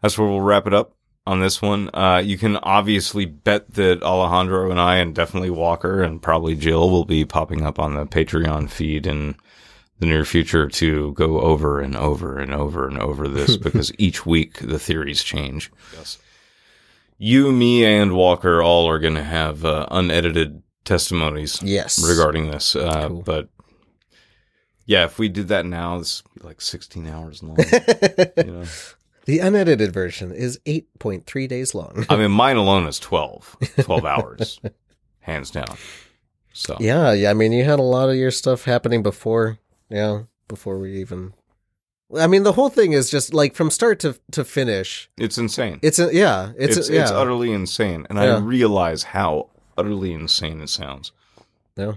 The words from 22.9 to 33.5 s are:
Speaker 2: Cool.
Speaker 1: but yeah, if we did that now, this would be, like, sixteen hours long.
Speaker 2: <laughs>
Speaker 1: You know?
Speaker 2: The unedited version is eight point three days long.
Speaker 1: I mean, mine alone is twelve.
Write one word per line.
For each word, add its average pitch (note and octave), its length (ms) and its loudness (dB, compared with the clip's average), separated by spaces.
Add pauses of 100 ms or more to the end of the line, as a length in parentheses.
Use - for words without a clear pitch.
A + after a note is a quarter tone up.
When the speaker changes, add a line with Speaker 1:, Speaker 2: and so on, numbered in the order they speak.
Speaker 2:
Cool. E2+ 140 -8
Speaker 1:
but D#2 260 -6 (1400)
yeah, G2 220 4
if - 120 -8
we A2 120 0
did F#2 180 -6
that F#2 160 0
now, F2 320 -6
this - 260 -8 (120)
would - 80 -20
be, - 40 -20
like, D#2 140 -20
sixteen - 480 -12
hours D#2 340 -14
long. D#2 200 -8
Speaker 2:
<laughs> - 720 2
Speaker 1:
You E3 160 2
know? F2 120 -12 (600)
Speaker 2:
The D3+ 160 0
unedited E3+ 520 2
version F2+ 380 -6
is B2 360 -8
eight D#3 200 -4 (120)
point - 280 -8
three C3+ 220 -6
days B2+ 260 -6
long. F#2+ 360 -6
Speaker 1:
I G2+ 60 4
mean, G#2+ 140 2
mine B2 280 4
alone G2 280 4
is C#2+ 140 -6
twelve. - 560 -6 (240)